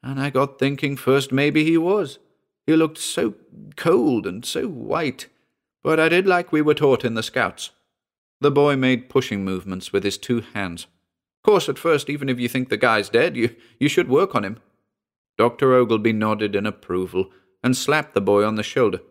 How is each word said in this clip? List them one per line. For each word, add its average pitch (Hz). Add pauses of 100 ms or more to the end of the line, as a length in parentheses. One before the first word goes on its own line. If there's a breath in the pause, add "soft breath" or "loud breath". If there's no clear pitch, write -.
And 135
I 139
got 135
thinking 139
first 131
maybe 147
he 165
was. 175 (460)
He 156
looked 160
so - (400)
cold 156
and 95
so -
white. 143 (560)
But 156
I 160
did 180
like 175
we 151
were 151
taught 135
in 113
the 113
Scouts. - (720)
The 143
boy 143
made 127
pushing 107
movements 92
with 98
his 101
two 117 (120)
hands. 92 (560)
"Course, 202
at 139
first, 151
even 147
if 123
you 120
think 127
the 110
guy's 110
dead, 131
you, 117 (240 soft breath)
you 143
should 143
work 165
on 104
him." 98 (760)
Doctor 127
Ogleby 113
nodded 107
in 101
approval 92 (320 soft breath)
and 127
slapped 147
the 110
boy 101
on 107
the 107
shoulder. 104